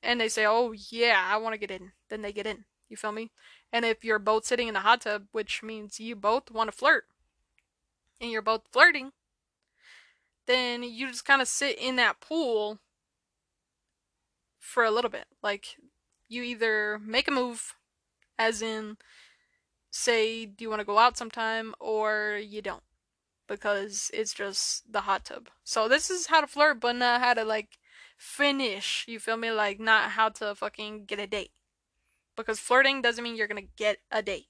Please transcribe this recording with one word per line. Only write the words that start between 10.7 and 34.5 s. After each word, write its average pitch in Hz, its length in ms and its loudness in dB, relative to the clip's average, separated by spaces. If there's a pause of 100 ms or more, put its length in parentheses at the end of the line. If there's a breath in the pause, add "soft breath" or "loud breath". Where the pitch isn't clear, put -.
you 240 260 -8
just 247 180 -10
kinda 269 180 6
sit - 340 -2
in 254 180 -2
that 233 240 2
pool 220 600 -2 (1800)
for - 260 0
a 220 60 4
little 226 200 0
bit. - 180 -12 (140)
Like, 202 340 -4 (520)
you 240 140 -10
either 214 560 -2
make 214 300 -2
a - 20 0
move, 247 460 -4 (640)
as 220 240 0
in, 220 340 -8 (960 soft breath)
say, 226 560 0
"Do 202 180 -16
you 226 60 -8
wanna 214 140 -4
go 202 140 2
out 240 200 6
sometime?" 226 600 -6
or 214 580 -2
you 208 260 -10
don't, 190 200 -8 (680)
because 202 680 -2
it's 220 180 -4
just - 600 -4
the 208 80 2
hot 190 240 -2
tub. - 240 -14 (160)
So 220 240 0
this 294 220 2
is 359 160 -4
how 320 140 6
to 294 60 0
flirt, 294 320 4
but 240 160 0
not 247 260 2
how 247 140 4
to, 226 100 0
like, 220 340 -4 (380 loud breath)
finish, 269 920 -2
you 233 100 -10
feel 226 180 -2
me? 226 140 -4
Like, 208 300 0
not 220 300 4
how 220 180 2
to 214 260 -4
fucking 214 520 -10
get 208 120 -8
a 208 80 -6
date. 202 260 -6 (840)
Because 220 240 -4
flirting 269 420 4
doesn't 233 220 0
mean 233 100 -6
you're 220 140 -2
gonna 208 140 -8
get 202 360 -2 (140)
a 220 100 0
date. 190 280 -6